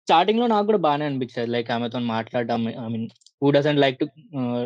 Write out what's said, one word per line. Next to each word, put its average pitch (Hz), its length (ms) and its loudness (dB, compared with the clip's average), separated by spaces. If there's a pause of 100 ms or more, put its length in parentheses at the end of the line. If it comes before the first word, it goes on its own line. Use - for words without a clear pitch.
స్టార్టింగ్‌లో 214 400 4
నాకు 208 180 2
కూడా 208 140 2
బానే 151 260 0
అనిపించేది. 127 440 -4
Like, 120 200 -2
ఆమెతో 120 360 -4
మాట్లాడడం, 117 560 -2 (120)
I 117 140 -8
mean, 113 180 -6 (300)
who 139 160 0
doesn't 143 280 4
like 135 180 2
to, 156 80 -2 (260)
uh, 123 340 -2